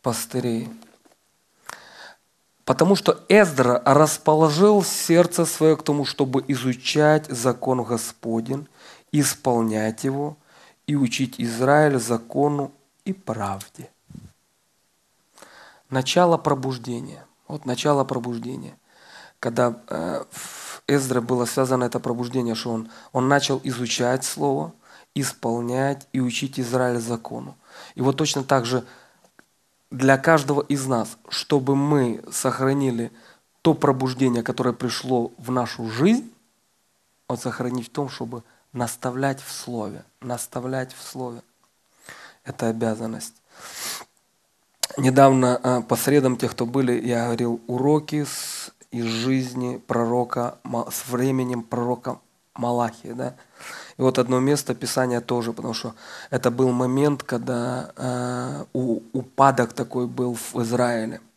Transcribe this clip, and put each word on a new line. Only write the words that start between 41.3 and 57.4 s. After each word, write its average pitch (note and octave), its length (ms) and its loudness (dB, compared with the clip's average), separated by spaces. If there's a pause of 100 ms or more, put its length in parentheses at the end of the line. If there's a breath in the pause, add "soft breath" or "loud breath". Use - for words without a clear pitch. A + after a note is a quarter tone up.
Это - 260 -6
обязанность. A2+ 680 -4 (1600 loud breath)
Недавно, C3 640 6
э, B2+ 200 2
по A#2 140 0
средам, C3 400 2
те, B2 120 -2
кто A#2+ 180 -4
были, B2 400 0
я A#2+ 200 0
говорил A#2 420 -2
уроки D3 560 0
с, - 480 -10 (180)
из A#2 160 -4
жизни B2 800 -2
пророка A#2+ 800 0
Ма-, A#2+ 260 -4
с - 180 -8
временем B2 540 0
пророка A#2+ 560 -4 (360)
Малахии, A#2+ 580 -4
да? B2+ 240 -8 (600 loud breath)
И - 60 -2
вот C3 160 4
одно B2+ 220 2
место C#3 340 0
Писания B2 460 -2
тоже, A#2 320 -2
потому A2+ 220 -6
что A2+ 200 -8 (360 loud breath)
это B2+ 200 0
был B2+ 220 2
момент, C3+ 500 0
когда, B2 760 -4